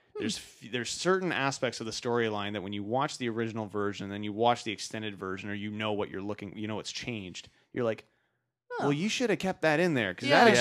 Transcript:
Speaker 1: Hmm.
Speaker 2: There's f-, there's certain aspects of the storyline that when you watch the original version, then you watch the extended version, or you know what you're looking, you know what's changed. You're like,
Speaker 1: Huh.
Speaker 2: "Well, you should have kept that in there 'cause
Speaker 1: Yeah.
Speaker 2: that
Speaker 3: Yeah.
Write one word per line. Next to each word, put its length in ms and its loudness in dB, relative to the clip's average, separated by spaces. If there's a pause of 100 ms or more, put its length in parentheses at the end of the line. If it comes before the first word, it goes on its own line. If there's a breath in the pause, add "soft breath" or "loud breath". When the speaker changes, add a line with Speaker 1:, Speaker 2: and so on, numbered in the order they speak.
(140)
Speaker 1:
Hmm. 60 -8
Speaker 2:
There's 160 -2
f-, 340 -16
there's 200 -4
certain 420 2
aspects 480 0
of 60 -6
the 60 -4
storyline 600 0
that 100 -4
when 120 -6
you 80 -4
watch 340 -2
the 140 -2
original 360 -2
version, 440 -4
then 120 -6
you 100 -4
watch 300 4
the 100 -4
extended 440 -8
version, 320 -8
or 60 -6
you 160 -6
know 240 -2
what 160 -2
you're 120 -6
looking, 340 -8
you 120 -6
know 80 -4
what's 160 -8
changed. 560 -10 (240)
You're 120 -2
like, 200 -2 (640)
Speaker 1:
Huh. 140 -2
Speaker 2:
"Well, 80 4
you 160 0
should 220 0
have 80 2
kept 240 -4
that 180 4
in 140 4
there 200 2
'cause 140 -4
Speaker 1:
Yeah. 160 8
Speaker 2:
that 100 10
Speaker 3:
Yeah. 60 8